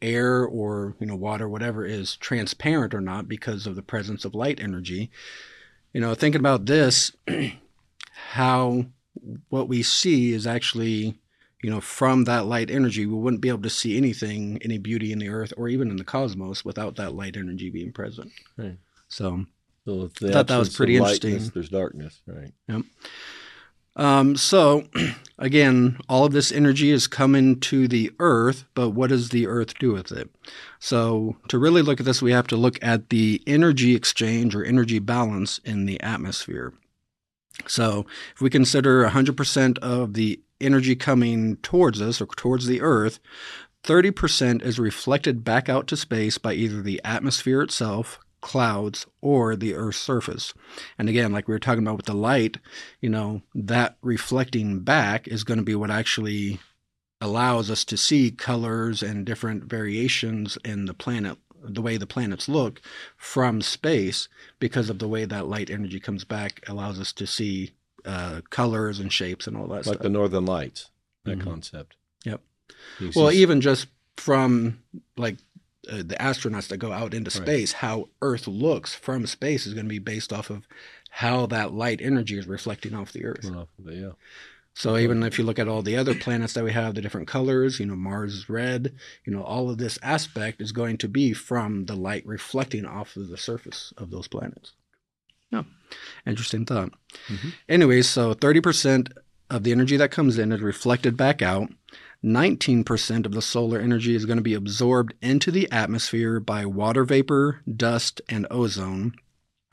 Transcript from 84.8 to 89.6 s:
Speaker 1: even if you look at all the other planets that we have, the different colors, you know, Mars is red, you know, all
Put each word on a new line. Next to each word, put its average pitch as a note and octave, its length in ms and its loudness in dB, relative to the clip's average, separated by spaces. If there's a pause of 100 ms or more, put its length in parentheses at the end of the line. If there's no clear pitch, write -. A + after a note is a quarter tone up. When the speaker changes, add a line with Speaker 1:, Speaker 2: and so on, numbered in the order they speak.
Speaker 1:
even A#2 260 2
if A2 160 -2
you A#2 40 0
look A2+ 140 -2
at A2+ 100 -2
all A2 140 -2
the G#2 160 -2
other C3 160 0
planets A#2 400 -4
that A#2 100 -2
we A2 80 -2
have, A#2 220 -2
the G#2 80 -6
different G2+ 260 -8
colors, C3 520 0
you G#2 80 -2
know, G2+ 80 -6
Mars G2+ 400 -6
is F#2+ 140 -14
red, B2 440 -4 (320)
you G2+ 80 -4
know, G2 80 -6
all B2 300 -4